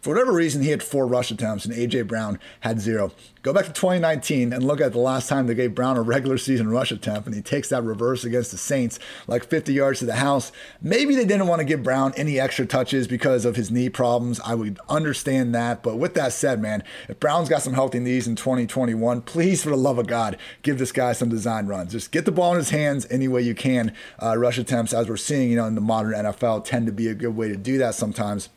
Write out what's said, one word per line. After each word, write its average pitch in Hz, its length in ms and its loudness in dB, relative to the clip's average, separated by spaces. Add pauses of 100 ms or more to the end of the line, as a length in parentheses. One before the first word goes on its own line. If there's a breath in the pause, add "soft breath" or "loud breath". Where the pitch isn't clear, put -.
For 139 100 -4
whatever 240 220 4
reason, 160 300 2
he 156 60 2
had 147 120 0
four 135 280 0
rush 123 240 0
attempts 107 320 -4
and 117 100 -6
A 120 140 0
J 120 140 0
Brown 107 360 -4 (220 loud breath)
had 113 180 -2
zero. 104 320 0 (320 loud breath)
Go 135 100 0
back 190 140 2
to 160 60 -12
twenty 180 260 2
nineteen 151 540 0
and 127 100 -2
look 143 180 2
at 131 120 2
the 120 60 0
last 127 300 0
time 135 180 2
they 113 80 0
gave 120 200 0
Brown 127 220 2
a 117 60 0
regular 131 360 0
season 123 300 0
rush 123 240 0
attempt, 104 340 -6
and 113 80 -6
he 101 80 -6
takes 139 280 -4
that 127 120 0
reverse 117 420 -2
against 117 280 -2
the 95 60 -12
Saints, 127 420 -2 (260 loud breath)
like, 120 180 -2
fifty 156 280 0
yards 139 280 2
to 127 40 -4
the 117 120 -2
house. 135 360 0 (280 loud breath)
Maybe 269 360 2
they 247 80 4
didn't 196 240 2
wanna 165 160 2
give 143 180 0
Brown 135 340 2
any 147 220 0
extra 135 260 0
touches 131 440 0
because 123 360 2
of 117 120 2
his 110 160 -2
knee 123 160 2
problems. 120 560 0
I 117 100 -2
would 104 240 -4 (100)
understand 135 680 0
that. 117 280 0
But 110 140 -2
with 175 180 -2
that 135 180 2
said, 127 280 0
man, 107 240 -2 (240 loud breath)
if - 100 -12
Brown's 151 300 2
got 151 140 2
some 131 120 -4
healthy 127 240 2
knees 123 300 0
in 113 80 0
twenty 123 300 0
twenty-one, 120 560 0
please, 170 420 0
for 156 60 0
the 143 60 2
love 131 220 2
of 117 80 0
God, 113 300 0 (260 loud breath)
give 143 160 0
this 127 140 -2
guy 123 200 2
some 120 160 0
design 110 380 -2
runs. 92 240 -4
Just 110 220 -8
get 160 120 0
the - 80 2
ball 175 200 4
in 175 60 2
his 143 120 -2
hands 147 400 0
any 131 160 0
way 123 160 2
you 117 120 0
can. 120 380 0 (300 loud breath)
Uh, 113 140 2
rush 120 220 2
attempts, 120 340 0
as 113 160 0
we're 110 80 -2
seeing, 135 340 0
you 117 60 4
know, 113 100 2
in 110 80 -2
the 107 60 -2
modern 110 340 0
N 104 120 -2
F 104 180 -2
L, 110 160 2
tend 117 260 -2
to 110 60 -2
be 110 160 -2
a 110 80 -2
good 110 200 -4
way 110 120 -2
to 104 80 -4
do 127 220 -2
that 120 160 2
sometimes 104 640 -4